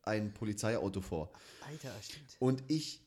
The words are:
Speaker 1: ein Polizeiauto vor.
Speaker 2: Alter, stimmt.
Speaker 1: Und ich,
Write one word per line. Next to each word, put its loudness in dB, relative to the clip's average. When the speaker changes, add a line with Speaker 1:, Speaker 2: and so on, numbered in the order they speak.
Speaker 1:
ein 0
Polizeiauto 0
vor. -2
Speaker 2:
Alter, -10
stimmt. -14
Speaker 1:
Und 6
ich, 0